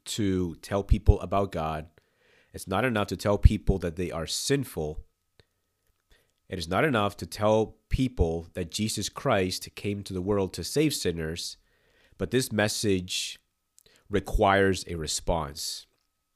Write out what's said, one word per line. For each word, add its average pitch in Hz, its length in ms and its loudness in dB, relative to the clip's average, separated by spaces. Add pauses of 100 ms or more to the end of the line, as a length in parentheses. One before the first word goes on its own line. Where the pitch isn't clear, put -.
to 92 500 0
tell 101 260 -4
people 104 380 4
about 98 320 -2
God. 80 340 -4 (640)
It's - 140 -14
not 95 180 0
enough 110 220 2
to 95 100 -4
tell 104 220 2
people 98 400 4
that 82 180 -4
they 87 140 -4
are 82 160 -4
sinful. 87 720 -2 (1500)
It 95 100 -6
is 82 100 -8
not 98 160 2
enough 107 340 2
to - 80 -10
tell 107 500 2 (120)
people 85 680 0
that 90 160 -6
Jesus 107 380 -2
Christ 98 680 -2
came 101 280 -6
to - 100 -10
the 92 100 -4
world 98 320 0
to 87 100 -6
save 151 300 0
sinners, 82 640 -4 (600)
but 95 120 -2
this 127 220 0
message 104 840 0 (720)
requires 98 760 4
a 85 100 -6
response. 80 920 -4 (500)